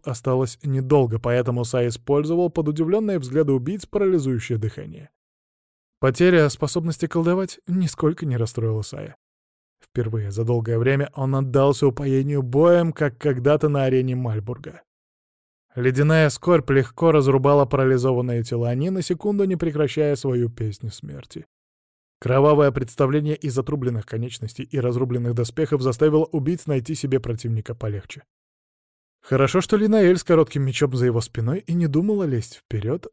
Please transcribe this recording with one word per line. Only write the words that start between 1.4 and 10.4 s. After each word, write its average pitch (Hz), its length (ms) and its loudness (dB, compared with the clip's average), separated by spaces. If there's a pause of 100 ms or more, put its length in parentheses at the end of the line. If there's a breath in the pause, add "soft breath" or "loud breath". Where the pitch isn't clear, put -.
Сай 120 240 0
использовал 151 640 0
под 160 180 -2
удивленные 180 500 0
взгляды 139 340 0
убийц 139 340 -2
парализующее 135 720 0
дыхание. 127 520 -10 (920)
Потеря 156 480 4
способности 165 580 -4
колдовать 175 600 -2
нисколько 165 600 -2
не 127 100 -2
расстроила 110 460 -2
Сая. 101 340 -12 (680)
Впервые 110 480 -4
за 110 140 -4